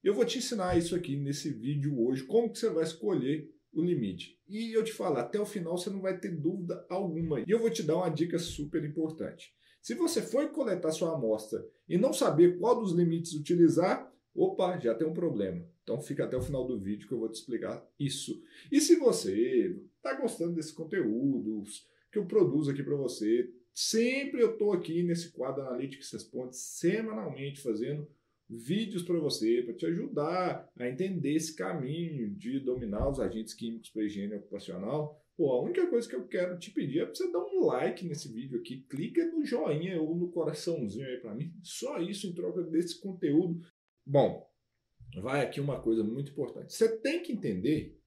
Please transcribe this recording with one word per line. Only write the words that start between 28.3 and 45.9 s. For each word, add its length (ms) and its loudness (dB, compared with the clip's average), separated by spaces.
vídeos 560 -4
pra 160 0
você, 420 2
pra 120 -6
te 120 -4
ajudar 920 -2
a 120 -4
entender 460 -2
esse 200 -2
caminho 760 -4
de 280 -6
dominar 500 -2
os 120 -2
agentes 340 -4
químicos 360 -8
pra 120 -2
higiene 320 -2
ocupacional. 880 -6
Pô, 160 4
a 100 4
única 240 2
coisa 220 0
que 80 -8
eu 100 -6
quero 320 -2
te 140 -12
pedir 260 0
é 60 2
pra 100 -8
você 160 -2
dar 160 -2
um 200 2
like 380 0
nesse 280 -6
vídeo 260 -6
aqui, 320 -8
clica 400 0
no 140 0
joinha 580 0
ou 140 0
no 160 -2
coraçãozinho 720 -2
aí 120 -6
pra 140 -10
mim, 200 -6
só 380 -6
isso 260 -4
em 60 -6
troca 280 -4
desse 400 0
conteúdo. 600 0
Bom, 460 4
vai 300 0
aqui 160 -4
uma 200 -2
coisa 220 2